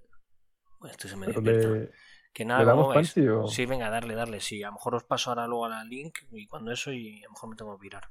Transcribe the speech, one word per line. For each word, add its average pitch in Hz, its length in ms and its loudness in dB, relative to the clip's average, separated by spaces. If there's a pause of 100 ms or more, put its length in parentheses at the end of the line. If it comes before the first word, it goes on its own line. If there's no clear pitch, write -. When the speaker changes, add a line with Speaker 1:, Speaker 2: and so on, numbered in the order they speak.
(800)
Speaker 1:
bueno, - 120 -16
esto - 160 -16
se 98 80 -12
me 98 120 -8
Speaker 2:
Pero 113 140 0
Speaker 1:
despierta. 113 280 6
Speaker 2:
le, 110 220 0 (420)
Speaker 1:
Que 110 120 -6
nada, 123 140 4
Speaker 2:
¿le 120 60 8
damos 120 180 8
Speaker 1:
¿cómo 135 120 4
vais? 156 180 4
Speaker 2:
Panchi 143 160 6
o? 110 180 2
Speaker 1:
Sí, 123 180 -2
venga, 120 240 -2
darle, 113 260 -4
darle, 113 260 -6
sí. 104 220 -6
A 104 40 -8
lo 104 60 -12
mejor 120 220 -4
os 117 100 -4
paso 127 260 -2
ahora 117 160 -4
luego 117 220 -2
la 110 160 -8
link 135 340 -12 (120)
y 107 140 -16
cuando 117 260 -10
eso 131 200 -6
y 110 320 -10
a - 40 -20
lo - 40 -20
mejor - 180 -16
me 110 60 -14
tengo 107 220 -12
que 98 40 -20
pirar. 98 280 -14